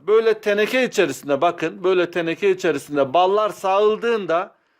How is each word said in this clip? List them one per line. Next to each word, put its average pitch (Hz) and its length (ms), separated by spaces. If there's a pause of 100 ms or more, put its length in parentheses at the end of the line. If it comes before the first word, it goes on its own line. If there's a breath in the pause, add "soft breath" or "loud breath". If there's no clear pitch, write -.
Böyle 220 340
teneke 214 440
içerisinde, 143 560
bakın, 170 440
böyle 180 260
teneke 175 400
içerisinde 143 640
ballar 196 360
sağıldığında 202 1040 (260)